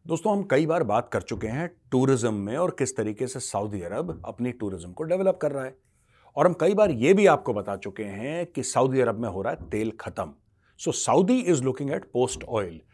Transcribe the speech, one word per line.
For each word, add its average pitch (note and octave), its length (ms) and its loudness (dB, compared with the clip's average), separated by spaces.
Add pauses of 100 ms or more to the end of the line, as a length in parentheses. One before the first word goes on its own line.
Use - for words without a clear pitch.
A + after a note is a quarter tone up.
दोस्तों, E3 300 0
हम G3+ 60 -2
कई D#3+ 240 2
बार E3 160 0
बात A2 300 0
कर G2+ 100 0
चुके A2 240 -8
हैं C#3+ 240 -6 (200)
टूरिज्म B2+ 440 2
में G2+ 220 -4
और F3 140 0
किस - 260 -4
तरीके G#2+ 300 -4
से B2 140 -10
सऊदी G#2 420 -6
अरब C3+ 420 -8
अपनी A#2+ 280 -6
टूरिज्म F#2 400 -8
को D#3 100 -10
डेवलप F#3 400 0
कर C#3+ 100 0
रहा C3+ 120 -6
है। C3 120 -12 (600)
और D3+ 100 4
हम F3 60 6
कई E3 220 2
बार G3+ 160 4
ये C3+ 240 6
भी G3 120 6
आपको C#3 280 4
बता G2+ 220 -4
चुके G2+ 280 -10
हैं C3 420 -6
कि C#3 160 -8
सऊदी C3 380 2
अरब A2+ 180 2
में A#2 100 -4
हो F#2+ 140 -6
रहा B2 100 -2
है - 180 -10
तेल G#2+ 300 -2
खत्म। F2+ 320 -8 (480)
So, F3 120 -2 (160)
Saudi G3 400 4
is E3+ 80 4
looking C3+ 340 -2
at - 100 -4 (160)
post A#2+ 280 -2 (100)
oil। F#2 200 -2 (200)